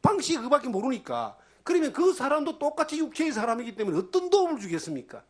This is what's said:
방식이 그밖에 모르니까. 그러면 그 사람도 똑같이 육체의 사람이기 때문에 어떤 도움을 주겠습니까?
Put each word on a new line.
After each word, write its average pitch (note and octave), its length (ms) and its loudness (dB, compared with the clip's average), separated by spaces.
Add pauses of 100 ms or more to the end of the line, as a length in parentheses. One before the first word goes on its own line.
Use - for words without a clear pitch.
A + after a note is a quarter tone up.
방식이 F4+ 360 2
그밖에 C4 300 2
모르니까. F#3+ 680 -4 (280)
그러면 D#4+ 280 2
그 F4+ 200 4
사람도 D4 460 0
똑같이 D4+ 400 -2
육체의 D#4 340 -2
사람이기 A3+ 420 -2
때문에 F#3 240 -2
어떤 F4+ 320 0
도움을 E4+ 300 4
주겠습니까? D#3+ 680 -8